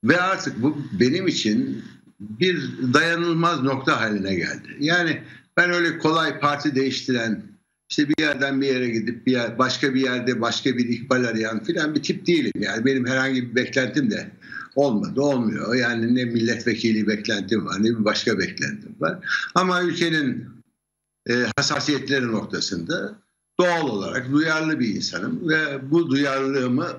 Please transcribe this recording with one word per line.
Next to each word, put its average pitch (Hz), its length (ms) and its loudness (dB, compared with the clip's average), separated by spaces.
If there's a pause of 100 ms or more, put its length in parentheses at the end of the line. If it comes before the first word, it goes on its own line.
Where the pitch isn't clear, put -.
Ve 156 180 4
artık 180 420 -2
bu 156 140 2 (220)
benim 170 280 4
için - 560 0 (360)
bir 131 500 0 (240)
dayanılmaz 165 680 2
nokta 131 380 0
haline 98 340 0
geldi. - 440 -6
Yani 160 420 0 (360)
ben 175 140 4
öyle 170 260 2
kolay 156 420 2
parti 143 360 0
değiştiren, 123 680 0 (460)
işte 147 200 2
bir 156 120 2
yerden 139 400 0
bir 139 60 2
yere 127 220 2
gidip 113 380 -2
bir 127 40 4
yer, 117 280 0
başka 131 340 2
bir 131 80 2
yerde 127 400 0
başka 120 360 0
bir 120 120 0
ikbal 120 340 0
arayan 110 400 -2
filan 151 320 -2
bir 143 80 0
tip - 240 -2
değilim. 151 280 2
Yani 110 300 -2
benim 131 220 2
herhangi 131 420 0
bir 110 60 -4
beklentim 127 560 2
de 85 200 -4 (440)
olmadı, 127 460 2
olmuyor. 120 540 0
Yani 120 400 2
ne 127 100 0
milletvekili 113 840 0
beklentim 104 580 -2
var, 87 140 -4
ne 104 40 2
bir 113 220 2
başka 104 340 0
beklentim - 600 -6
var. 80 200 -2 (360)
Ama 180 260 2
ülkenin, 160 640 0 (840)
e, 120 160 2 (120)
hassasiyetleri 135 680 0
noktasında 95 880 -4 (440)
doğal 170 280 2
olarak 123 440 -4
duyarlı 156 480 0
bir 113 160 0
insanım - 540 -6
ve 143 420 -2
bu 165 180 2
duyarlılığımı 135 800 0 (120)